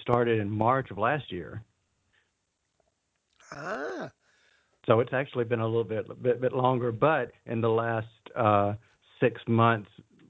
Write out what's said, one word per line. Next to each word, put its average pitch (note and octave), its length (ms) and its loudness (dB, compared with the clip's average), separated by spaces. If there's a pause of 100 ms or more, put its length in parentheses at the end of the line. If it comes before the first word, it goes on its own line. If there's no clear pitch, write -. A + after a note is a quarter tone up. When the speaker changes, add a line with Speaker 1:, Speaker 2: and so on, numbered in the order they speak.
Speaker 1:
started A#2+ 380 2
in G2+ 100 -4
March A2+ 420 0
of F#2+ 60 -12
last B2+ 340 -2
year. F#2 320 -10 (1900)
Speaker 2:
Ah. G3 600 -10 (760)
Speaker 1:
So A2+ 140 4
it's - 140 -2
actually B2+ 320 -2
been A2+ 160 -2
a A2+ 60 -2
little A2+ 160 0
bit, G#2+ 380 -8
bit, A#2+ 200 0
bit B2+ 120 0
longer, B2 380 2
but B2+ 400 0 (140)
in A#2 160 -4
the A#2 80 2
last, A2+ 380 0 (280)
uh, G#2 380 4 (460)
six - 280 2
months, A#2 420 4 (400)